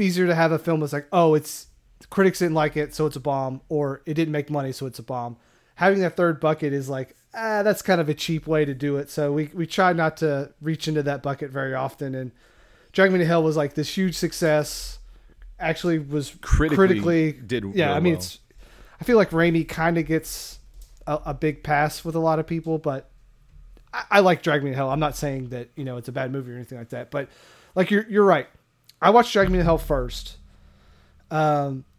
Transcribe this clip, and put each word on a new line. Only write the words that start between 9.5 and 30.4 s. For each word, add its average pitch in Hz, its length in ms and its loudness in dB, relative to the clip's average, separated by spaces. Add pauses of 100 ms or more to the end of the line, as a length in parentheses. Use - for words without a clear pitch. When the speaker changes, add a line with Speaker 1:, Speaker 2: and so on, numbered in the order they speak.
Speaker 1:
we 170 120 -4
try 185 280 2
not 160 240 0
to 143 420 -2
reach 156 260 -6
into 151 180 0
that 139 180 -4
bucket 139 280 -6
very 135 240 -4
often. 131 400 -6
And 131 160 -8 (640)
Drag 190 180 6
Me 185 80 4
to 170 60 4
Hell 165 180 4
was, 160 140 2
like, 143 180 0
this 151 220 -4
huge 190 200 0
success. - 840 -2 (600)
Actually 165 400 -2
was 143 420 -6
Speaker 2:
Critically 151 360 2
Speaker 1:
critically 170 560 4
Speaker 2:
did 120 320 -6 (100)
Speaker 1:
Yeah, 156 140 2
Speaker 2:
real 139 80 0
Speaker 1:
I 156 40 0
mean, 175 140 2
Speaker 2:
well. - 60 -4
Speaker 1:
it's, - 180 -12 (640)
I - 40 -12
feel 240 120 4
like 196 140 4
Raimi 165 380 2
kinda 165 340 0
gets - 560 -4 (480)
a, 147 200 -2
a 147 80 -6
big 147 280 -4
pass 151 420 0
with 160 120 -6
a - 40 -2
lot 160 180 2
of 160 80 -4
people, 160 320 -4
but 139 320 -6 (840)
I, - 180 -8
I - 80 8
like 180 220 4
Drag 151 200 2
Me 143 80 -4
to 127 60 -6
Hell. 135 140 -2
I'm 143 100 0
not 147 160 -2
saying 135 340 -6
that, 123 260 -10
you 147 80 -8
know, 127 140 -8
it's 120 100 -14
a 127 40 -10
bad 131 200 -4
movie 127 200 -8
or - 20 -14
anything 123 240 -14
like 117 120 -16
that, 123 200 -10
but, 139 180 -6 (460)
like, 185 160 2
you're, 208 180 2
you're 208 160 4
right. 160 220 4 (540)
I 180 100 6
watched 233 220 6
Drag 196 180 4
Me 185 80 2
to 170 60 2
Hell 165 140 4
first. - 580 -4 (920)